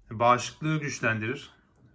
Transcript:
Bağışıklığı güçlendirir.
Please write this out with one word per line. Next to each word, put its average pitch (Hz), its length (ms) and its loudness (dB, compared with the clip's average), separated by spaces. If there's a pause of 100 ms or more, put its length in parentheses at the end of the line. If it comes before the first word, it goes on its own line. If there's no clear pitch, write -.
(100)
Bağışıklığı 120 720 2
güçlendirir. 120 720 -4 (440)